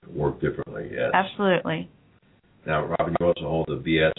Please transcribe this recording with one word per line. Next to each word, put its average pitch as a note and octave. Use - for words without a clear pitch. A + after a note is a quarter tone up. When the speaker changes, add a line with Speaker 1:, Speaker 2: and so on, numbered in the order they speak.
Speaker 1:
work C#2+
differently, -
yes. -
Speaker 2:
Absolutely. F3+
Speaker 1:
Now, D3+
Robin, -
you F2
also E2+
hold D#2+
a C#2+
B D#2
S D#2